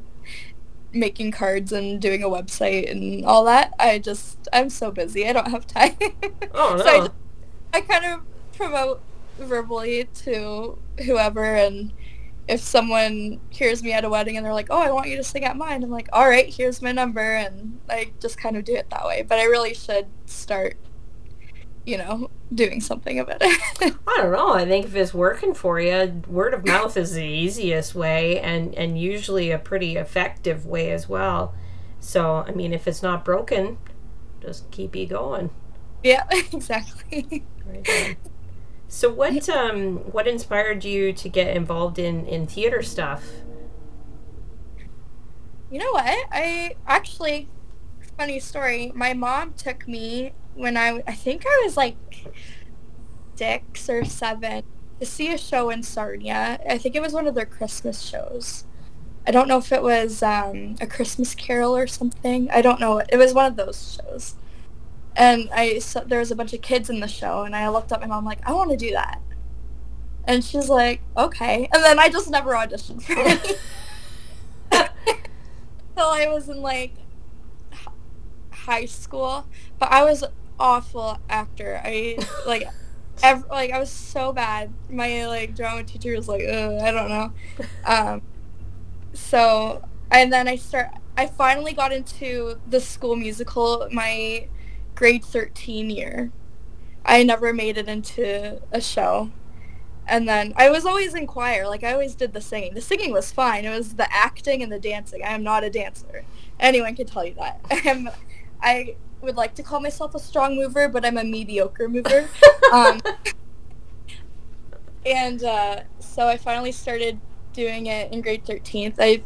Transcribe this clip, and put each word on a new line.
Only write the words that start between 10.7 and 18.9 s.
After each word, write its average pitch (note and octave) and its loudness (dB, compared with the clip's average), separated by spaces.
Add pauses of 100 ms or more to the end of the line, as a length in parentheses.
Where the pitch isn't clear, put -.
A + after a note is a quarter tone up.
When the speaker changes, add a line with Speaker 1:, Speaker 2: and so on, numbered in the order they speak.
Speaker 1:
whoever, G#3+ 2
and G#3 2 (560)
if A#3+ 0
someone A3 2 (100)
hears A#3 0
me A#3 -2
at A3 2
a G#3+ -2
wedding G#3+ 0
and A3 -4
they're G#3+ -2
like, G#3 -2
"Oh, E4 4
I D4+ 4
want C4+ 0
you C4+ -4
to C4+ -4
sing C#4 -4
at B3+ -2
mine," C#4+ -4
I'm A#3+ -4
like, A#3 -6
"All C4 10
right, B3+ 8
here's B3+ 0
my B3 -2
number," B3 0 (140)
and G#3 -4 (120)
I A3+ -4
just A#3 -6
kind A3 -4
of G#3 -6
do A3+ -2
it - -4